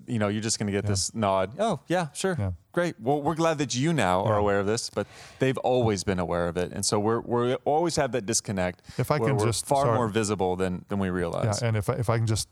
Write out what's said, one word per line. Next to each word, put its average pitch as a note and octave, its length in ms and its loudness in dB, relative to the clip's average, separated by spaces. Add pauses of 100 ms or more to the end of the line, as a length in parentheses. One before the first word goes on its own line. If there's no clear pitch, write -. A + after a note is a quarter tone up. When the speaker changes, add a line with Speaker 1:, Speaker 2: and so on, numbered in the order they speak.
Speaker 1:
you B2 120 -2
know, G#2 100 2
you're G#2 140 -2
just A2 160 -2
gonna G2+ 140 -2
get G2 120 0
Speaker 2:
Yeah. G#2 60 0
Speaker 1:
this F#2+ 240 -2
nod. G2 440 2
"Oh, G3+ 300 0
yeah, E3+ 240 0
sure. F#3+ 260 -2
Speaker 2:
Yeah. F#2+ 140 -2 (200)
Speaker 1:
Great. F3 280 -2
Well, C#3 220 0
we're D#3 140 0
glad E3 220 2
that C#3 180 -2
you D3 160 2
now G2 320 2
are G#2+ 80 2
Speaker 2:
Yeah. G#2 60 2
Speaker 1:
aware G2+ 200 2
of G2 80 0
this," A2 240 -2
but G#2 160 -4 (320)
they've C3 200 2
always A2+ 440 2
been F#2+ 160 0
aware F2 300 0
of E2+ 80 -4
it. F2+ 160 -2
And G2 120 -6
so A2 140 0
we're, A2 220 0
we're A#2+ 340 0 (100)
always D#3 300 0
have C#3 180 0
that A2+ 140 -2
disconnect F#2+ 560 -2 (160)
Speaker 2:
If C3 140 0
I D3+ 60 0
Speaker 1:
where A2+ 100 0
Speaker 2:
can C3+ 100 2
Speaker 1:
we're G#2 80 2
Speaker 2:
just, A#2 180 -2
Speaker 1:
far C#3 200 2
Speaker 2:
sorry. A#2 120 4
Speaker 1:
more A2+ 120 2
visible G2 480 0
than, F2+ 320 -2
than G2+ 100 -4
we G2 100 0
realize. F#2 540 -2
Speaker 2:
Yeah, A#2 60 0
and A2 80 0
if G#2 120 -2
I, B2 60 2
if A#2 160 0
I A2+ 80 2
can A2+ 80 0
just A2 260 -2